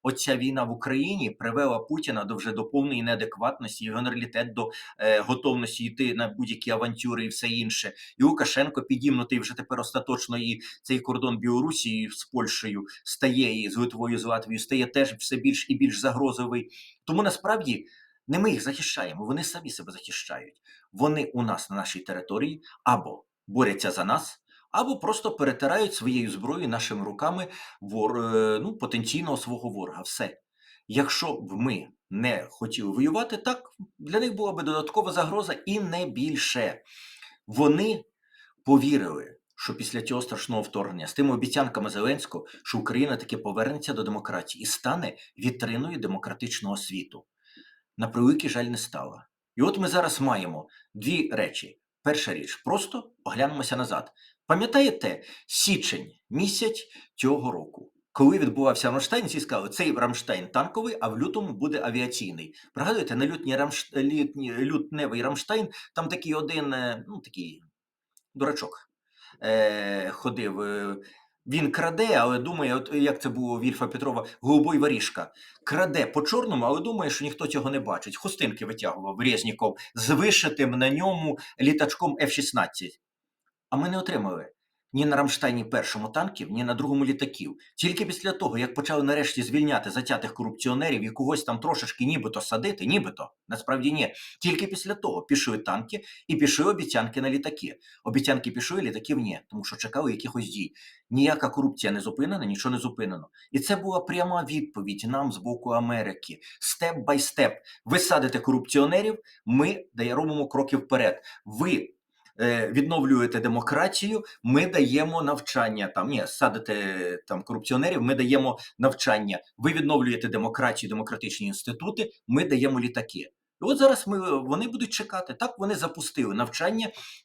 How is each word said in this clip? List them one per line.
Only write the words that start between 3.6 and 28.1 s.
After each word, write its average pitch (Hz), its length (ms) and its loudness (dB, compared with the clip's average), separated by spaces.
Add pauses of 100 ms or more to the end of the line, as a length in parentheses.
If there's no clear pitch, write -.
його 110 120 -4
генералітет 120 560 -2
до, 113 160 -2 (280)
е, 107 220 6
готовності 120 680 0
йти 123 240 0
на 117 180 0
будь-які 110 440 -4
авантюри 117 540 -2
і - 20 -4
все 110 200 -6
інше. 113 460 -2 (240)
І 123 60 4
Лукашенко 151 580 4
підімнутий 127 580 2
вже 110 180 -8
тепер 123 220 -6
остаточно, 123 580 -4
і 117 220 -2 (240)
цей 131 160 0
кордон 123 380 -2
Білорусі 120 760 0
з - 140 -12
Польщею 107 600 -4 (180)
стає, 123 580 2
і 104 80 -4
з 98 80 -6
Литвою, 120 400 0
з 107 80 -4
Латвією 110 340 -2
стає 127 260 0
теж 135 280 2
все - 220 -6
більш 139 340 2
і 135 60 2
більш 127 240 2
загрозовий. 123 680 0 (340)
Тому 175 200 2
насправді - 640 0 (420)
не 156 120 2
ми 214 120 6
їх - 120 0
захищаємо, 107 600 -4
вони 139 180 -2
самі 170 260 -8
себе 87 220 -12
захищають. - 640 -10 (400)
Вони 147 400 2
у 123 80 -2
нас 107 280 -2
на 98 60 -6
нашій 92 240 -6
території 95 600 -4 (220)
або 95 420 0 (220)
борються 104 440 2
за 90 120 -2
нас, 127 380 -2 (300)
або 254 280 0
просто 269 320 -2
перетирають 196 600 2
своєю 117 380 0
зброєю 127 380 -4
нашими 110 360 -2
руками 156 420 -2 (340)
вор-, 110 540 0